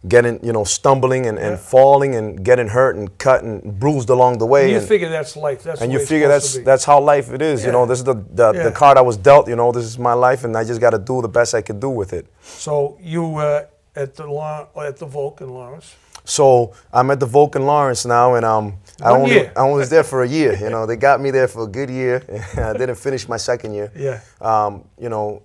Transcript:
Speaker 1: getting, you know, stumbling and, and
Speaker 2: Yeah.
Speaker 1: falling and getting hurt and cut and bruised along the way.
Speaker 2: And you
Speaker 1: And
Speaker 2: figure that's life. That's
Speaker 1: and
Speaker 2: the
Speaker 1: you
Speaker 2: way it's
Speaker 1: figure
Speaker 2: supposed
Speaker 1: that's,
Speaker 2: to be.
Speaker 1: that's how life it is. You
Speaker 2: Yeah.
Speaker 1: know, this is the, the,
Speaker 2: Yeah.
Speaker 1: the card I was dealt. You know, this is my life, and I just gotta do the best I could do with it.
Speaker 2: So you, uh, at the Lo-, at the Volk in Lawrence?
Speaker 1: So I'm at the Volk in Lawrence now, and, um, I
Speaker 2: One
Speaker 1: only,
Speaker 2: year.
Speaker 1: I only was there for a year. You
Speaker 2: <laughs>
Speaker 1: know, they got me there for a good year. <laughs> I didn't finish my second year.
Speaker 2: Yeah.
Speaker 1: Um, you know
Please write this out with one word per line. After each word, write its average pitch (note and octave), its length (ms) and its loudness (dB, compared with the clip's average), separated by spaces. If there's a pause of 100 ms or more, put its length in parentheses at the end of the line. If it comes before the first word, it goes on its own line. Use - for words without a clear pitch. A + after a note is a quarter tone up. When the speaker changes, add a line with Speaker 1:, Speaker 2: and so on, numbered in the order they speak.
Speaker 1:
getting, A#2 360 2
you A#2 80 -4
know, A2 120 0
stumbling C3 640 0
and, G#2+ 100 -6
and G#2+ 140 -4
Speaker 2:
Yeah. F#2+ 60 -6
Speaker 1:
falling C3+ 580 4
and G#2+ 280 -6
getting A#2+ 260 2
hurt A#2+ 260 2
and G2 240 -10
cut C3 240 2
and G#2 360 -10
bruised C3+ 300 -2
along B2+ 300 2
the A2+ 80 -2
way. C#3 160 4
Speaker 2:
And C3 80 2
you A#2 80 2
Speaker 1:
And G#2 80 -8
Speaker 2:
figure F3+ 220 0
that's D#3 260 -10
life. D3 260 -8
That's D#3+ 180 -10
Speaker 1:
and A#2 100 -4
Speaker 2:
the C3 40 -4
Speaker 1:
you C3+ 60 -2
Speaker 2:
way - 20 -4
it's C3+ 80 -8
Speaker 1:
figure D3+ 180 2
Speaker 2:
supposed C#3+ 180 4
Speaker 1:
that's, C3+ 80 -4
Speaker 2:
to C3 60 -6
be. A#2+ 60 -8
Speaker 1:
that's C3+ 200 4
how D3 140 6
life C#3+ 320 0
it C3 120 -8
is. D3 180 -2
You A2 60 -4
Speaker 2:
Yeah. B2 60 -2
Speaker 1:
know, B2 120 2
this B2+ 140 -2
is B2+ 60 -8
the, C3 100 0 (180)
the, A2 180 4
Speaker 2:
Yeah. E3+ 120 -2
Speaker 1:
the A2+ 80 0
card C#3 260 6
I C3 40 6
was B2 140 2
dealt. C#3 320 6
You A#2 80 -4
know, A#2+ 160 0
this A#2+ 120 -4
is A2+ 160 -14
my B2 140 0
life, B2+ 300 0
and A2+ 140 -4
I A2+ 60 -2
just A2+ 180 -6
gotta A2+ 160 2
do B2 240 -4
the A2+ 80 -6
best A#2 240 0
I A2+ 80 -2
could G#2 180 -10
do C3+ 120 -6
with G2+ 220 -6
it. E2+ 120 -10 (160)
Speaker 2:
So C#3+ 580 -6
you, E3 380 -8
uh, D3 280 -2 (300)
at C#3 200 -10
the D#3 100 -18
Lo-, D3+ 500 -12
at C#3+ 220 -12
the E3+ 80 -16
Volk C#3+ 360 -10
in C3 80 -16
Lawrence? B2+ 440 -20 (320)
Speaker 1:
So B2+ 460 2 (200)
I'm B2+ 200 2
at C3+ 80 -2
the B2+ 80 -2
Volk C#3+ 280 2
in C#3 120 -2
Lawrence C#3+ 360 0
now, B2 300 2
and, A#2 120 0
um, G#2+ 280 -2 (300)
I A#2+ 80 4
Speaker 2:
One C3 100 6
Speaker 1:
only, C#3 140 2
Speaker 2:
year. F3 200 2
Speaker 1:
I - 40 -6
only C#3 220 2
was B2+ 100 -4
there D#3+ 120 4
for C3+ 200 -2
a B2 40 -2
year. C3+ 320 0
You G#2 100 -6
Speaker 2:
<laughs> A2+ 40 -6
Speaker 1:
know, A2 140 -4
they A#2 80 -4
got C3+ 260 2
me C#3 80 -4
there C3 180 2
for A2+ 160 -8
a A2 40 -8
good B2 240 -8
year. B2+ 360 -4
<laughs> G2+ 300 -12
I A2+ 160 -4
didn't B2 220 -4
finish C3 340 -8
my A#2 80 -6
second A2+ 380 -6
year. G#2 200 -8
Speaker 2:
Yeah. C3+ 240 -8 (220)
Speaker 1:
Um, G#2 440 -2 (120)
you A#2+ 120 -10
know G#2+ 360 -8